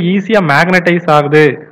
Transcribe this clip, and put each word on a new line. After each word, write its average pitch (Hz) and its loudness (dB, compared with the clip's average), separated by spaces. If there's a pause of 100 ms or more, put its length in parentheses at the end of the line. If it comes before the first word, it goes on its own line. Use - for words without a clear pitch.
easy 196 -2
magnetize 170 0
ஆகுது 151 2 (280)